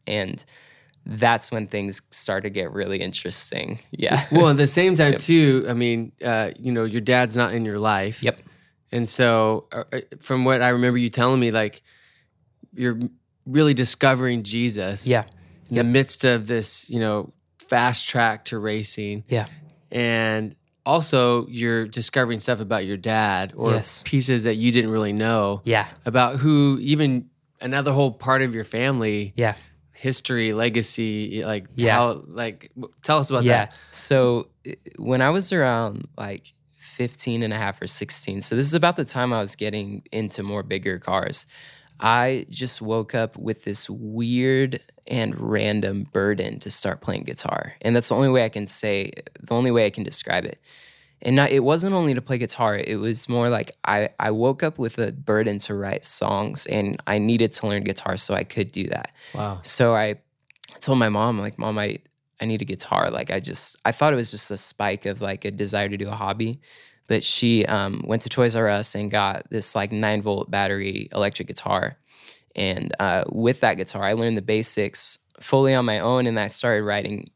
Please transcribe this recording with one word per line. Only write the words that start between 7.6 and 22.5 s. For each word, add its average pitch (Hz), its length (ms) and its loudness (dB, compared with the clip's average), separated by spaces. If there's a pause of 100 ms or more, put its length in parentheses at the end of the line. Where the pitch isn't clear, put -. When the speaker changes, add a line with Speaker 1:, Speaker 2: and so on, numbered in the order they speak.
Speaker 2:
your 104 140 -4
life. 104 440 0
Speaker 1:
Yep. 120 160 -2 (540)
Speaker 2:
And 120 140 -2
so, 110 640 2
uh, - 120 -8 (100)
uh, 131 60 -6 (200)
from 131 240 0
what 131 180 4
I 123 80 4
remember 123 280 4
you 120 120 2
telling 127 300 4
me, 120 120 4
like, 107 300 -2 (920)
you're 120 260 -2 (460)
really 143 280 4
discovering 127 720 2
Jesus 104 640 -4
Speaker 1:
Yeah. 120 160 4 (460)
Speaker 2:
in 120 80 -4
the 120 60 2
Speaker 1:
Yep. - 20 2
Speaker 2:
midst 127 400 2
of 117 220 2
this, 113 420 -4
you 120 100 -4
know, 107 320 -2 (260)
fast 120 500 0
track 113 380 0
to 113 140 -6
racing. 104 720 -4
Speaker 1:
Yeah. 110 160 0 (480)
Speaker 2:
And 113 640 -2 (300)
also, 127 640 4
you're 117 400 -2
discovering 117 540 0
stuff 120 180 0